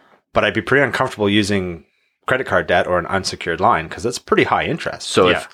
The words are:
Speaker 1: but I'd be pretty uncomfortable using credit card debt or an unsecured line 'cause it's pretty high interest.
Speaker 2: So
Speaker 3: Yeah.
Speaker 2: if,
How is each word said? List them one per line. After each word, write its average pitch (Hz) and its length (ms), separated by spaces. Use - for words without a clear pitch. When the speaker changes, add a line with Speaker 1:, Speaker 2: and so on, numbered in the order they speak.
Speaker 1:
but 104 100
I'd 104 80
be 110 80
pretty 135 240
uncomfortable 107 460
using 98 560
credit 127 200
card 87 200
debt 90 200
or 90 120
an 85 80
unsecured 90 540
line 92 280
'cause 85 160
it's - 140
pretty 185 260
high 85 200
interest. - 440
Speaker 2:
So 95 220
Speaker 3:
Yeah. 87 80
Speaker 2:
if, - 160